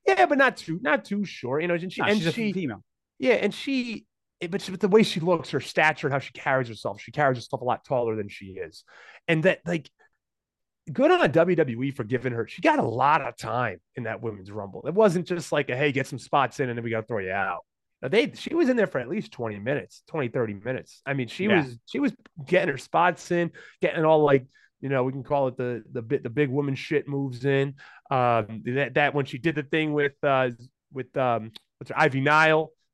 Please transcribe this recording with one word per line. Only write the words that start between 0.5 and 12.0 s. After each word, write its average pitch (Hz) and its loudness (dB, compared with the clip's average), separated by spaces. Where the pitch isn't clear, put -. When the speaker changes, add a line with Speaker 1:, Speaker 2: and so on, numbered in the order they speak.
Speaker 1:
too, 165 -8
not 285 0
too 202 -4
short. 131 -4
You 175 -2
know, 175 0
and 175 -4
she, - -8
Speaker 2:
No, - 4
Speaker 1:
and 208 4
Speaker 2:
she's 170 0
a - 2
Speaker 1:
she, 214 -2
Speaker 2:
female. 139 -6
Speaker 1:
yeah, 254 4
and 202 0
she, 247 -6
but 190 -4
she, - -10
but 185 -10
the 208 2
way 214 8
she 208 0
looks, 170 0
her 139 -2
stature 156 0
and 135 0
how 139 0
she - -8
carries 131 0
herself, 101 -10
she 120 -18
carries 139 2
herself 117 -8
a 123 -10
lot - -2
taller 120 -2
than 101 -6
she - -16
is. 92 -14
And 160 2
that, - 2
like, - -4
good 294 4
on 330 4
W 170 4
W 131 0
E 139 -2
for 131 -6